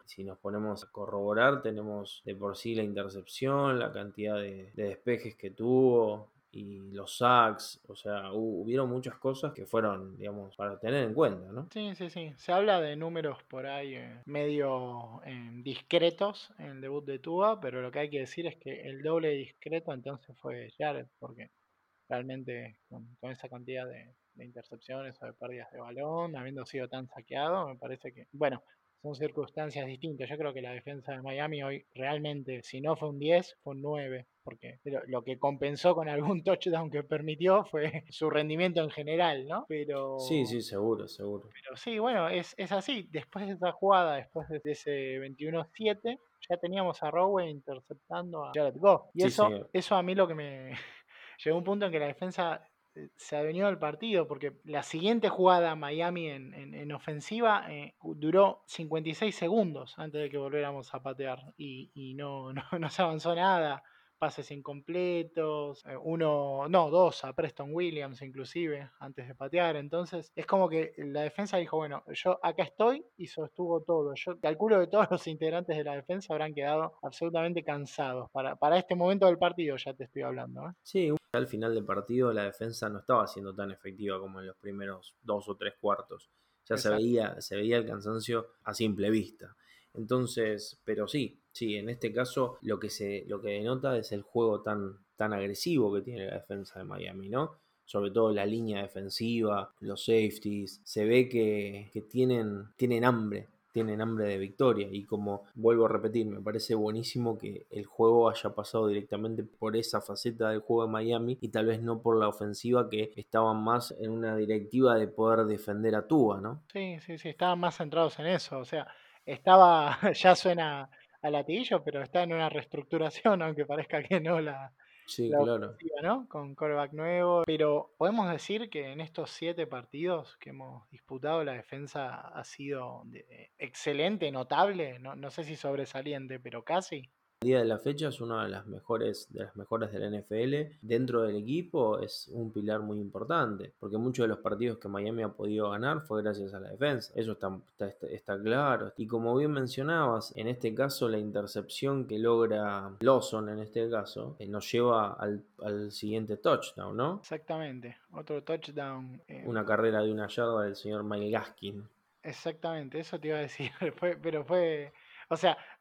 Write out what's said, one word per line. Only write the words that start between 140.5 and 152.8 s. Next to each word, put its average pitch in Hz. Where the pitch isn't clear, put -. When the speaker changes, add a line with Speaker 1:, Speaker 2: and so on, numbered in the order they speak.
Speaker 1:
Dentro 120
del 107
equipo 120
es 104
un 113
pilar 107
muy 107
importante, 104
porque 104
muchos 123
de 113
los 104
partidos 110
que 101
Miami 107
ha 104
podido 104
ganar 131
fue 107
gracias 101
a 95
la 98
defensa. 127
Eso 110
está, 98
está, 101
está, -
está 101
claro. 113
Y 113
como 117
bien 151
mencionabas, 135
en 110
este 123
caso 131
la 107
intercepción 107
que 107
logra 107